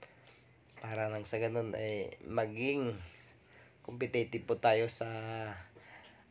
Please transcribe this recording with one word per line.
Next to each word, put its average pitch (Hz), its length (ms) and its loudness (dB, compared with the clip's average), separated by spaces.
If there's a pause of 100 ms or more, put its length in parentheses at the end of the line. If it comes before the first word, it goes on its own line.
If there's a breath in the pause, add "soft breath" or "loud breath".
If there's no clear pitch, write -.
(760 loud breath)
para 110 340 0
nang 107 160 -4
sa 110 160 0
ganun 113 320 2
ay 107 400 -2 (160)
maging 117 640 0 (880 loud breath)
competitive 120 640 0
po 113 80 4
tayo 113 320 6
sa 113 220 -2 (1200 loud breath)